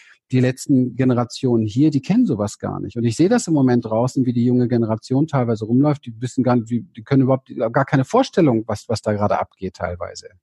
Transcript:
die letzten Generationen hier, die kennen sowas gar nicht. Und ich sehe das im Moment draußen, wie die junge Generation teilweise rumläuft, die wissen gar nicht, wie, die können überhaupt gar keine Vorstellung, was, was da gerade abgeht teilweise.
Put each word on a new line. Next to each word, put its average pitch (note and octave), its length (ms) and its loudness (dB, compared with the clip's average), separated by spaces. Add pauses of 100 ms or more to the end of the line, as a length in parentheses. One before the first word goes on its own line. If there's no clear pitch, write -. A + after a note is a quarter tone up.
(320)
die B2+ 80 2
letzten B2+ 560 0
Generationen A#2+ 680 0
hier, B2+ 260 2
die C#3+ 100 0
kennen A#3 240 2
sowas G#2 340 -4
gar F#2+ 200 -8
nicht. G2 180 -10
Und A#2 60 -2
ich A2+ 120 0
sehe F3 140 4
das A#3+ 180 2
im E3 60 0
Moment B2 320 2
draußen, A#2+ 400 0
wie B2 80 0
die A#2+ 120 0
junge B2 220 2
Generation B2 600 0
teilweise A#2 380 -2
rumläuft, C#3 400 0
die A#2 160 -12
wissen B2 220 -4
gar B2 120 2
nicht, A2+ 140 -2
wie, A#2 120 -4
die G#2+ 220 -18
können C3+ 200 2
überhaupt C3 320 -2
gar B2+ 300 0
keine C3+ 180 0
Vorstellung, D#3 640 2
was, - 220 -8
was A2+ 120 -2
da G#2+ 120 -2
gerade G2+ 260 0
abgeht - 360 -10
teilweise. F2 520 -10 (160)